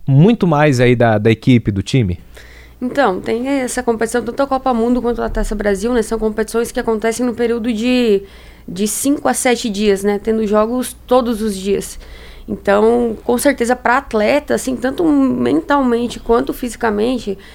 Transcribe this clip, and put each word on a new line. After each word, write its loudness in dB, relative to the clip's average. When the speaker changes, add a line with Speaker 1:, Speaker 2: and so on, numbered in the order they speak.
Speaker 1:
muito 6
mais 4
aí 6
da, 4
da 4
equipe, 2
do -2
time? 0
Speaker 2:
Então, 0
tem -4
essa -4
competição, -2
tanto -4
a 0
Copa -2
Mundo 0
quanto -2
a -4
Taça -4
Brasil, -2
né? 2
São -4
competições -4
que -4
acontecem -2
no -2
período -2
de, 2
de -4
cinco -2
a 0
sete -2
dias, 0
né? 0
Tendo -2
jogos 0
todos 0
os -4
dias. -4
Então, 2
com 0
certeza, 0
pra 0
atleta, 0
assim, -4
tanto -2
mentalmente 0
quanto 0
fisicamente, -4